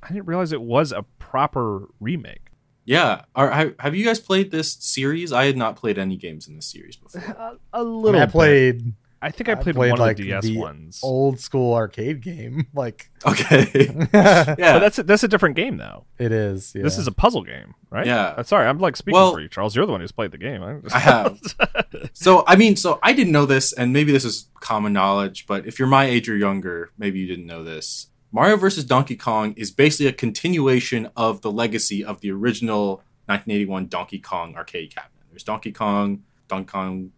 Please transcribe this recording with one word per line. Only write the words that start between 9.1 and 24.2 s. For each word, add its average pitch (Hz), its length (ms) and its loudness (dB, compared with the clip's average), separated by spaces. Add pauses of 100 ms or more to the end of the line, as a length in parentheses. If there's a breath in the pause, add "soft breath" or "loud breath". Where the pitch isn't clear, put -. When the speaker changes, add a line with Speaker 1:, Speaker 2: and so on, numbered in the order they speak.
Speaker 1:
I 151 60 -6
think 226 200 -10
I - 20 2
Speaker 3:
I 214 40 2
Speaker 1:
played 180 200 0
Speaker 3:
played, 123 160 4
Speaker 1:
one 120 80 2
Speaker 3:
like, 113 140 4
Speaker 1:
of 101 40 -6
the 104 60 -10
D 95 100 -6
S 98 100 -4
Speaker 3:
the 110 140 -4
Speaker 1:
ones. 78 460 -12
Speaker 3:
old 131 360 0
school 123 360 -2
arcade 117 460 -6
game. 139 480 -8
<laughs> - 40 -20
Like 127 380 -8 (120)
Speaker 2:
Okay. 135 720 4
Speaker 3:
<laughs> 156 180 -2
Speaker 2:
Yeah. 175 440 8
Speaker 1:
But 165 220 6
that's 208 180 2
a, - 60 -4
that's 196 200 4
a 240 40 2
different 190 280 2
game 202 220 -4
though. 50 280 -14 (120)
Speaker 3:
It 120 140 -2
is, 104 420 -4
Speaker 1:
This 101 220 -2
Speaker 3:
yeah. - 60 -4
Speaker 1:
is 165 60 -2
a - 40 -2
puzzle 214 320 0
game, - 320 -18 (160)
right? 120 160 -4
Speaker 2:
Yeah. 110 220 0
Speaker 1:
Uh, 95 140 -10
sorry, 160 240 4
I'm, 139 120 0
like, 175 180 0
speaking - 160 -6
Speaker 2:
Well, 185 220 8
Speaker 1:
for - 40 -8
you, 78 80 -12
Charles. 104 280 -6
You're 147 100 2
the 214 60 -4
one 98 100 -4
who's 90 100 -12
played 107 200 -6
the - 80 -20
game. 107 240 -10
I 113 140 -12 (140)
Speaker 2:
I 123 80 2
have. 123 460 2
Speaker 1:
<laughs> - 680 -6
Speaker 2:
So, 180 340 6
I 180 80 8
mean, 208 200 6
so 170 280 -2
I 247 100 4
didn't 233 180 2
know 147 140 6
this, 135 280 2
and 123 200 -2
maybe 147 180 2
this 135 140 2